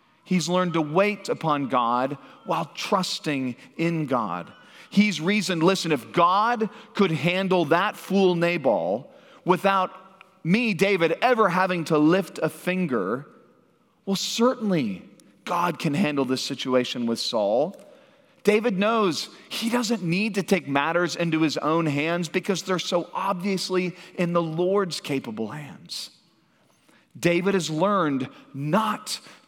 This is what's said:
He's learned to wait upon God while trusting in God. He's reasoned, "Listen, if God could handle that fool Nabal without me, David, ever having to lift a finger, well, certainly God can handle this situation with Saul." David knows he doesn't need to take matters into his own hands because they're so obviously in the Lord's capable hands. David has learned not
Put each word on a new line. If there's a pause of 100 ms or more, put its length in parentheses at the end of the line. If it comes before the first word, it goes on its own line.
(240)
He's
learned
to
wait
upon
God (260)
while (100)
trusting (220)
in
God. (380)
He's
reasoned,
"Listen,
if
God (240)
could
handle
that
fool
Nabal (340)
without (520)
me,
David,
ever
having
to
lift
a
finger, (760)
well,
certainly (420)
God
can
handle
this
situation
with
Saul." (640)
David
knows (180)
he
doesn't
need
to
take
matters
into
his
own
hands
because
they're
so
obviously (200)
in
the
Lord's
capable
hands. (1120)
David
has
learned (240)
not (280)